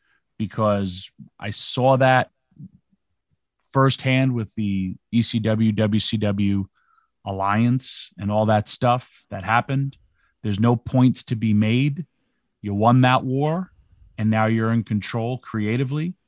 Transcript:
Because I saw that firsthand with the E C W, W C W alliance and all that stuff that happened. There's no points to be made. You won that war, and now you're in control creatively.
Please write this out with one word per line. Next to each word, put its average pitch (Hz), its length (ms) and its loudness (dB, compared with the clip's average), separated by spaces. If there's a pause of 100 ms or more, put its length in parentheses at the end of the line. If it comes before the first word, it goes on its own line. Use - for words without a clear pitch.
(360)
Because 98 760 -2 (280)
I 104 120 -10
saw 131 460 0
that 127 340 2 (1400)
firsthand 135 600 2
with 113 200 -6
the 98 400 -4 (160)
E 113 120 2
C 117 160 -2
W, 110 340 0
W 107 280 2
C - 160 -4
W 101 520 0 (560)
alliance 104 960 -2
and 101 120 -4
all 107 160 2
that 107 220 2
stuff - 600 -2
that 98 140 -12
happened. 135 520 0 (460)
There's 104 180 -2
no 117 160 4
points 127 480 2
to 120 120 -4
be 110 180 0
made. 127 520 0 (560)
You 101 120 -6
won 117 260 4
that 127 240 4
war, 151 480 -4 (460)
and 110 120 0
now 110 160 2
you're 113 260 0
in 113 120 0
control 113 540 -4
creatively. 135 760 -4 (140)